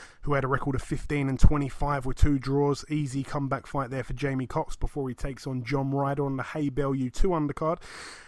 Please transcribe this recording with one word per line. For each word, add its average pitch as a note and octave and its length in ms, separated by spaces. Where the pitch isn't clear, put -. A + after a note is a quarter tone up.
who C#3+ 140
had C3+ 80
a C3 40
record C3+ 280
of - 80
fifteen C#3+ 460
and C3 100
twenty-five C#3+ 640
with C#3 120
two D3 200
draws. C#3 520
Easy C#3 340
comeback C3+ 420
fight C3+ 240
there C3 140
for C3+ 100
Jamie C3 320
Cox - 300
before C3+ 340
he A#2+ 60
takes C#3 320
on B2+ 160
John C#3 260
Ryder C#3 340
on C3+ 140
the B2+ 60
Hay D3 260
Bellew C3+ 400
two - 200
undercard. D#3+ 500